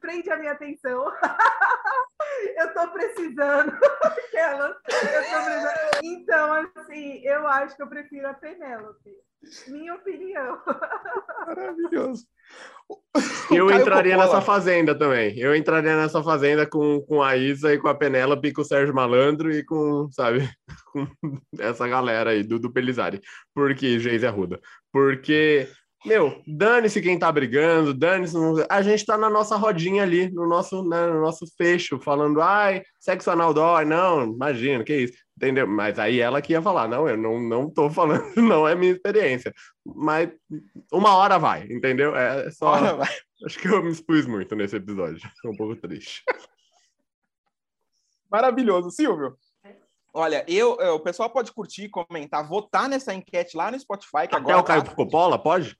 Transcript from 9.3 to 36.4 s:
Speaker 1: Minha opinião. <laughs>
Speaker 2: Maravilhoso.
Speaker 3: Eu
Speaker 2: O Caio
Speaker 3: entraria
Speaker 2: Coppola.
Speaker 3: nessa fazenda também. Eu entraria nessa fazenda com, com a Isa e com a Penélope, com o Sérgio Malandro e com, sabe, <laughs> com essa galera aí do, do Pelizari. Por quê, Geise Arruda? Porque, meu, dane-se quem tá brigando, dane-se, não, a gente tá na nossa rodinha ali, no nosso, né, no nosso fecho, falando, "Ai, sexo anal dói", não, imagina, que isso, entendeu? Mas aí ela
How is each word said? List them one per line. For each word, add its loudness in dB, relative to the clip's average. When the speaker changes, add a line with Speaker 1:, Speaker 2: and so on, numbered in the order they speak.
Speaker 1:
Minha -14
opinião. -10
<laughs> -8
Speaker 2:
Maravilhoso. -6
Speaker 3:
Eu 6
Speaker 2:
O 6
Caio 8
Speaker 3:
entraria 6
Speaker 2:
Coppola. 6
Speaker 3:
nessa 4
fazenda 2
também. 2
Eu 2
entraria 2
nessa 0
fazenda 2
com, 0
com 2
a 4
Isa 2
e 4
com 0
a 4
Penélope, 0
com -4
o 0
Sérgio 0
Malandro 2
e -2
com, -2
sabe, -2
<laughs> -20
com -6
essa -4
galera 0
aí 2
do, -2
do -6
Pelizari. -2
Por 0
quê, 0
Geise 0
Arruda? -4
Porque, 2
meu, 2
dane-se 2
quem 0
tá 2
brigando, 2
dane-se, 0
não, 2
a 2
gente 2
tá 0
na 2
nossa 0
rodinha 0
ali, 0
no -4
nosso, -2
né, 0
no 0
nosso -2
fecho, 0
falando, 0
"Ai, 2
sexo -4
anal 2
dói", 4
não, 2
imagina, -2
que -4
isso, -2
entendeu? 0
Mas -2
aí 0
ela 0